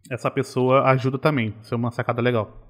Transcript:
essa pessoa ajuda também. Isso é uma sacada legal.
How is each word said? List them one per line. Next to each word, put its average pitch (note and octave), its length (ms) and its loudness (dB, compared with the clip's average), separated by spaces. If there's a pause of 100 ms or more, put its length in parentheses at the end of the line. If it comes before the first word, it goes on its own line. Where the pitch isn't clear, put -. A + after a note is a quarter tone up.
essa B2+ 220 -6
pessoa C3 580 2
ajuda C3 300 2
também. A#2+ 420 0
Isso - 120 -12
é A#2+ 40 0
uma A#2 140 -2
sacada A#2+ 280 -4
legal. A#2+ 320 0 (180)